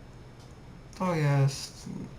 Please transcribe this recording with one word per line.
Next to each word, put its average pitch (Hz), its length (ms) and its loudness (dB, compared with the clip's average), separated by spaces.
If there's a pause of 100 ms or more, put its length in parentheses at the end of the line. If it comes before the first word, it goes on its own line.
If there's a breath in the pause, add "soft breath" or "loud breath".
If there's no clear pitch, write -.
(1000)
To 185 160 2
jest... 143 760 4 (300)